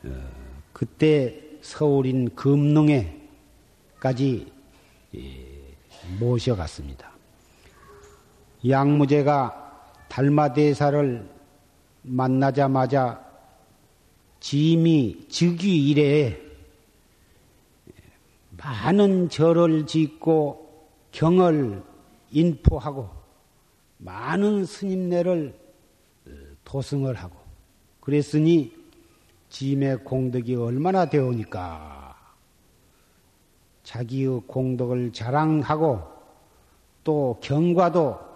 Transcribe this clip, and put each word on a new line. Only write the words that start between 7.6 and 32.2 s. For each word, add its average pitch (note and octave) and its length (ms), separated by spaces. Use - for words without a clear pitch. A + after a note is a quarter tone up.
양무제가 C#3 1000
달마대사를 C#3+ 1200
만나자마자 C3 1200
짐이 D#3 880
즉위 E3+ 600
이래에 C#3+ 500
많은 E3+ 720
절을 D#3+ 580
짓고 D#3 1000
경을 D#3 680
인포하고 D3 800
많은 G3 680
스님네를, F3 960
어, B1+ 40
도승을 C3+ 500
하고 F2 220
그랬으니 D3 760
짐의 C3+ 560
공덕이 B2+ 500
얼마나 D3 520
되오니까 F2 1080